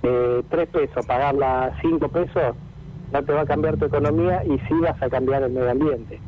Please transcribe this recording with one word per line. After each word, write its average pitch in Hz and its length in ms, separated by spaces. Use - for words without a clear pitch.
eh, 123 460
tres 165 200
pesos, 139 360
pagarla 131 760
cinco 160 260
pesos, 156 480
no 139 120
te 147 100
va 151 80
a 151 40
cambiar 151 320
tu 151 80
economía 160 600
y 143 140
sí - 220
vas 165 200
a 127 80
cambiar 131 340
el 123 80
medio 127 200
ambiente. 131 560